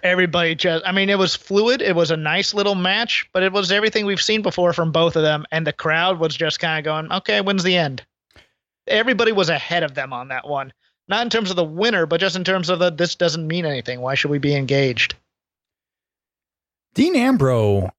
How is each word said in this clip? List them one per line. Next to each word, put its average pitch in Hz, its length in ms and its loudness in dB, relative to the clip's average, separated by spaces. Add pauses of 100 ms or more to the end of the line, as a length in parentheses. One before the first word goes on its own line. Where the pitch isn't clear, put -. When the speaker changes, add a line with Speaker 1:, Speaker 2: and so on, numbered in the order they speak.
Speaker 1:
everybody 175 500 2
just, 165 300 0
I 185 60 -2
mean, 196 180 0
it 196 80 2
was 190 180 2
fluid. 220 460 0
It 190 140 2
was 165 160 2
a 160 60 0
nice 160 360 -2
little 202 220 0
match, 190 580 -2
but 185 100 0
it 190 100 2
was 190 180 0
everything 208 340 0
we've 196 160 -2
seen 214 200 0
before 180 320 0
from 160 180 -2
both 165 240 2
of 160 80 2
them. 151 280 0
And 160 140 -2
the 147 80 -2
crowd 165 460 0
was 160 160 -2
just 156 240 -2
kinda 160 220 -2
going, 156 300 -4
"Okay, 202 300 -2
when's 190 220 0
the 180 140 2
end?" 143 280 -2 (840)
Everybody 226 440 2
was 190 180 2
ahead 170 340 -2
of 139 120 -4
them 135 180 -6
on 123 140 -10
that 131 200 -8
one. 135 260 -6 (340)
Not 214 160 -2
in 240 60 -4
terms 220 200 -2
of 185 60 -4
the 175 80 2
winner, 175 420 0
but 170 140 0
just 185 160 0
in 185 80 -4
terms 180 260 0
of 180 100 2
the, 180 120 2
"This 165 240 -2
doesn't 165 320 -2
mean 170 180 -2
anything. 127 360 -6
Why 131 140 -4
should 143 160 0
we 143 60 0
be 143 160 0
engaged?" 135 600 0 (1800)
Speaker 2:
Dean 339 200 2
Ambrose 127 840 4